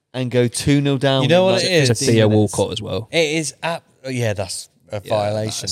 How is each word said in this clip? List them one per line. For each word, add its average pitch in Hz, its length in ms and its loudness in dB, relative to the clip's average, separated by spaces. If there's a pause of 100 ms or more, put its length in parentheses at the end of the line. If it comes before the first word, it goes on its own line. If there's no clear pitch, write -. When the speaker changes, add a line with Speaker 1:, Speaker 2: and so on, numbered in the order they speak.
(140)
Speaker 1:
and 123 180 -6
go 123 160 2
two 143 320 0
nil 139 180 0
down 135 260 2
Speaker 2:
You 143 40 2
know 180 220 4
Speaker 1:
in, 185 60 2
Speaker 2:
what 180 80 0
Speaker 1:
like, - 60 -2
Speaker 2:
it 185 40 0
is? 147 160 4
Speaker 3:
It's 110 120 0
a - 40 -2
Speaker 1:
fifteen 120 160 4
Speaker 3:
Theo 107 80 4
Speaker 1:
minutes. 107 280 2
Speaker 3:
Walcott 98 140 -2
as 90 100 -8
well. 95 300 -8
Speaker 2:
It 156 200 0
is 156 300 -4
ap-, 165 220 -6 (260)
yeah, 120 220 -2
that's 95 380 -8 (240)
a 104 100 -8
Speaker 3:
Yeah, - 60 -16
Speaker 2:
violation. 107 640 -2